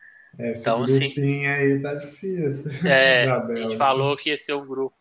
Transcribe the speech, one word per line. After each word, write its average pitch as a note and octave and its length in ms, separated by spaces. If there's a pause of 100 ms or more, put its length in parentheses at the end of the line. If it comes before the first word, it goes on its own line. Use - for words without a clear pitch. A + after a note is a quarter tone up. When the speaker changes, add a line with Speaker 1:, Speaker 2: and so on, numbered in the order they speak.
(380)
Speaker 1:
É, A#2+ 120
esse A2+ 120
Speaker 2:
Então, A#2 200
assim, C3 160
Speaker 1:
grupinho C#3 540
aí C#3 280
tá C#3+ 140
difícil, D3 720 (120)
<laughs> E3 140
Speaker 2:
é, C3+ 360
Speaker 1:
da B2+ 100
Speaker 2:
a A2+ 100
gente - 80
Speaker 1:
Bélgica. A2+ 240
Speaker 2:
falou C#3 380
que D3+ 140
ia C#3+ 80
ser - 160
um C#3+ 120
grupo C3 340